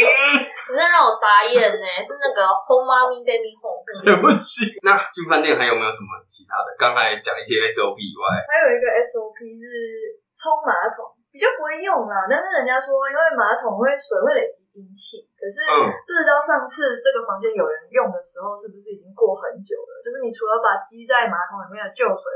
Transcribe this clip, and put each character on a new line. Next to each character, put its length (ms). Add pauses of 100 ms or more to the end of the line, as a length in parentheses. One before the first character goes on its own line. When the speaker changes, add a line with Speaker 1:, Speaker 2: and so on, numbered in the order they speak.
(680)
Speaker 1:
你 80
真 80
让 200
我 120
傻 320
眼 160
欸， 240 (160)
是 160
那 160
个 160
轰 320
妈 240
咪 160
baby 320
轰。 160 (320)
Speaker 2:
对 160
不 160
起。 320 (160)
那 120 (140)
进 140
饭 160
店 160
还 80
有 100
没 60
有 100
什 140
么 80 (160)
其 160
他 160
的？ 160
刚 160
才 280
讲 200
一 40
些 200
S 160
O 160
P 80
以 120
外。 80 (280)
Speaker 3:
还 80
有 160
一 40
个 40 (160)
S 160
O 160
P 240
是 640 (160)
冲 240
马 120 (200)
桶， 160 (240)
比 80
较 160
不 80
会 160
用 260
啦， 220
但 80
是 240
人 80
家 100
说 300
因 80
为 60 (100)
马 240
桶 240
会， 160
水 240
会 160
累 160
积 240
阴 160
气， 320 (160)
可 80
是 240
Speaker 2:
嗯。 160 (160)
Speaker 3:
不 80
知 100
道 160
上 300
次 320
这 160
个 80
房 160
间 160
有 80
人 260
用 220
的 80
时 240
候 80
是 180
不 60
是 160
已 80
经 160
过 180
很 300
久 160
了， 240
就 80
是 80
你 100
除 160
了 140
把 240
积 240
在 240
马 160
桶 160
里 80
面 100
的 140
旧 160
水 240